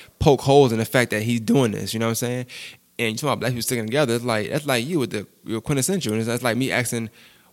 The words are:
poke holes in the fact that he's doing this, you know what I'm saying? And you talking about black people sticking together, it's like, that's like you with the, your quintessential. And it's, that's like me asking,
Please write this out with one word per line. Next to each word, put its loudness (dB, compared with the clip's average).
poke 6
holes 6
in 0
the -2
fact 2
that 0
he's 0
doing 2
this, -6
you -4
know 0
what 0
I'm -2
saying? -4
And 0
you -6
talking -2
about 0
black -2
people -4
sticking -2
together, 0
it's -4
like, -2
that's -4
like 0
you -2
with -2
the, -6
your -4
quintessential. -2
And 0
it's, -2
that's -2
like 0
me 0
asking, -2